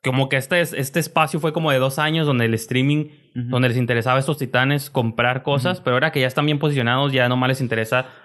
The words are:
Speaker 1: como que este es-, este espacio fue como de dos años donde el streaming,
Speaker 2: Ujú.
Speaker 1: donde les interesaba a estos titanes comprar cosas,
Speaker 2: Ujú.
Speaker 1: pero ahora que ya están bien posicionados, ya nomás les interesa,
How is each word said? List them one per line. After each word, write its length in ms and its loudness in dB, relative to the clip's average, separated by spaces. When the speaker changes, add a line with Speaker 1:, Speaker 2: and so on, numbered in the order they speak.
Speaker 1:
como 260 0
que 80 0
este 240 0
es-, 120 -2
este 260 -4
espacio 400 0
fue 140 -2
como 180 0
de 60 2
dos 220 0
años 260 0
donde 200 2
el 100 2
streaming, 500 0
Speaker 2:
Ujú. 140 -6
Speaker 1:
donde 200 2
les 80 0
interesaba 400 2
a 20 4
estos 200 -2
titanes 500 0
comprar 540 0
cosas, 340 0
Speaker 2:
Ujú. 60 -16
Speaker 1:
pero 120 2
ahora 160 2
que 100 0
ya 60 2
están 200 0
bien 100 0
posicionados, 560 0
ya 160 2
nomás 200 2
les 120 0
interesa, 460 -2